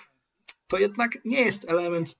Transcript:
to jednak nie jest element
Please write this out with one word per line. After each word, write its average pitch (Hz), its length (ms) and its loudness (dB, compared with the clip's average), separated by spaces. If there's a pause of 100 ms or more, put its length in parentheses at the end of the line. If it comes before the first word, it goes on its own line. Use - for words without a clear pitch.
(680)
to 185 100 0
jednak 208 480 0
nie 254 160 2
jest - 280 0
element 170 500 -2